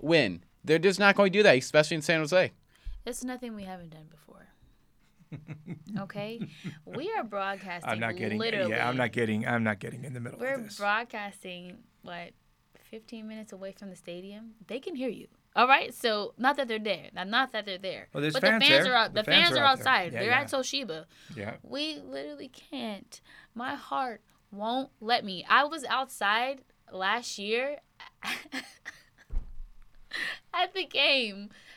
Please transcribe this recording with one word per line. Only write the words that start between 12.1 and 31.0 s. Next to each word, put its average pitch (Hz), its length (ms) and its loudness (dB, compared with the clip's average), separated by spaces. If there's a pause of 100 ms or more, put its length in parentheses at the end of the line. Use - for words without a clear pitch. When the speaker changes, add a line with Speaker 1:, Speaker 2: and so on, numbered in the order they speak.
Speaker 2:
fifteen 220 480 -16
minutes 220 260 -14
away 190 200 -12
from 196 180 -14
the 180 60 -16
stadium? 202 560 -14 (160)
They 233 100 -6
can 339 160 -8
hear 254 140 -2
you. - 180 -8 (300)
All 233 100 6
right? 269 260 6
So, 208 460 -2
not 277 200 2
that 269 100 -2
they're 220 100 -2
there. 202 360 -4
Now, 180 100 -6
not 247 280 0
that 320 140 -6
they're 185 120 -6
there. 175 340 -10
Speaker 3:
Well, 151 80 -4
there's 151 140 0
Speaker 2:
But 262 80 -2
Speaker 3:
fans 220 200 6
Speaker 2:
the 277 60 10
fans 302 160 8
Speaker 3:
there. 254 80 2
Speaker 2:
are 247 40 6
out, 226 180 2
Speaker 3:
The 214 80 0
Speaker 2:
the - 20 0
fans 311 240 6
Speaker 3:
fans 339 100 2
are 294 40 2
Speaker 2:
are - 40 4
Speaker 3:
out 262 120 6
there. 214 100 -4
Speaker 2:
outside. 208 240 2
Speaker 3:
Yeah, 113 80 -4
Speaker 2:
They're 208 100 0
Speaker 3:
yeah. 254 100 4
Speaker 2:
at 277 100 -4
Toshiba. 254 540 -4 (300)
Speaker 3:
Yeah. 104 280 -8
Speaker 2:
We 294 360 -6
literally 277 500 -12
can't. 226 720 -12 (340)
My 254 200 -8
heart 262 460 -6 (320)
won't 226 380 -4 (100)
let 226 240 2
me. 190 240 -6
I 247 160 6
was 302 200 -6
outside 247 760 0 (320)
last 202 460 -2
year 240 400 -2 (440)
<laughs> 196 60 -6 (2250)
at 359 200 0
the 370 120 -4
game, 233 640 0 (260)